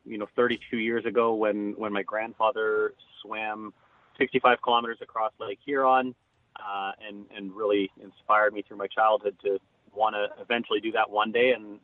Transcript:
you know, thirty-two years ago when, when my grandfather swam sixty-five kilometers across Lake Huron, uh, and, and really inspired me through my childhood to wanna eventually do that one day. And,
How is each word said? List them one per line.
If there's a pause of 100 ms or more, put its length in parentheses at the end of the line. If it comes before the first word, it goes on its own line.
you
know, (120)
thirty-two
years
ago
when,
when
my
grandfather (280)
swam (440)
sixty-five
kilometers
across
Lake
Huron, (400)
uh, (120)
and, (100)
and
really (100)
inspired
me
through
my
childhood
to (340)
wanna (120)
eventually
do
that
one
day.
And,